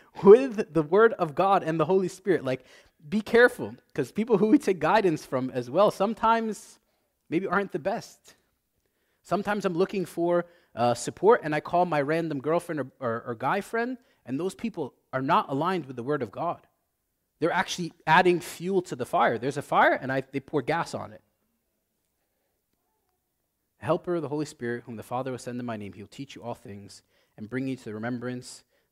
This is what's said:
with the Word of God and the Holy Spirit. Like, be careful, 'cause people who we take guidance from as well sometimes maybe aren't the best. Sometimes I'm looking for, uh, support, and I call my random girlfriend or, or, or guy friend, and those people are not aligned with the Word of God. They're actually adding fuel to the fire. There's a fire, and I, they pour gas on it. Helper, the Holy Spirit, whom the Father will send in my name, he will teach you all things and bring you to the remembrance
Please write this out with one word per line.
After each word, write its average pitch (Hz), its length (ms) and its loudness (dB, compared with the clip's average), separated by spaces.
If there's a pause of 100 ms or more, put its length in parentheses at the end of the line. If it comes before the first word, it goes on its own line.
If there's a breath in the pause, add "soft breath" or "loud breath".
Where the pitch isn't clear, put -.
(240 loud breath)
with 214 500 8
the 160 100 2
Word 208 300 4
of 160 220 -4
God 190 280 4
and 160 160 -2
the 160 60 4
Holy 190 220 2
Spirit. 160 380 -2
Like, 131 200 -4 (420 soft breath)
be 190 140 -2
careful, 214 540 2 (180)
'cause 135 180 -4
people 226 260 2
who 208 100 4
we 220 100 6
take 196 220 0
guidance 175 460 2
from 127 240 -4
as 123 200 -6
well 156 220 4
sometimes 220 880 -2 (500)
maybe 175 180 -2
aren't 190 240 0
the 175 80 -6
best. - 560 -8 (880)
Sometimes 202 420 -4
I'm 190 80 0
looking 185 320 -2
for, 170 400 0 (280 soft breath)
uh, 120 200 2
support, - 500 2
and 151 100 -4
I 151 60 -2
call 175 260 0
my 156 160 0
random 156 380 -2
girlfriend 156 400 -2
or, 131 200 -8
or, 117 280 -4
or 120 80 -8
guy 151 260 -4
friend, 240 360 -6 (280 soft breath)
and 135 140 -6
those 185 160 -6
people 165 380 -8 (200)
are 131 80 -2
not 170 280 2
aligned 160 360 -2
with 131 100 -14
the 120 80 -8
Word 143 180 -2
of 107 100 -6
God. 156 360 -8 (720)
They're 165 120 0
actually 170 420 -4 (120)
adding 175 340 6
fuel 185 440 -4
to - 120 -10
the 123 100 -6
fire. 139 320 0
There's 131 200 -4
a 139 40 -6
fire, 240 320 2
and 131 180 -4
I, 135 100 -2
they - 180 -8
pour 143 220 -4
gas 156 320 -4
on 101 200 -10
it. - 80 -20 (2500)
Helper, 175 420 -4
the 143 100 -8
Holy 147 160 -4
Spirit, 120 380 -8
whom 120 120 -16
the 104 80 -14
Father 131 280 -6
will 123 60 -8
send 123 220 -10
in 123 60 -10
my 117 120 -8
name, 101 160 -12
he 107 80 -18
will 101 60 -18
teach - 280 -16
you 92 80 -18
all 120 120 -10
things 101 480 -20 (340)
and 107 120 -14
bring 131 180 -4
you 135 80 -4
to - 100 -20
the 110 80 -10
remembrance 123 680 -8 (280)